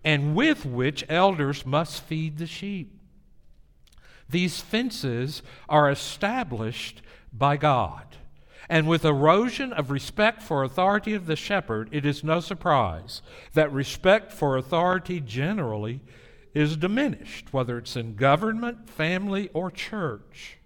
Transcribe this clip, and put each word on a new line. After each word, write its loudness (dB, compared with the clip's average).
and 2
with 2
which -2
elders 2
must -2
feed -6
the -6
sheep. -10
These 0
fences -4
are 6
established -4
by 2
God. 2
And 4
with 4
erosion 4
of -4
respect 0
for 0
authority 0
of -6
the 0
shepherd, -4
it -2
is 0
no 2
surprise 0
that 4
respect 2
for 0
authority 0
generally -4
is 2
diminished, -2
whether -2
it's -8
in -6
government, 0
family, -2
or -2
church. -8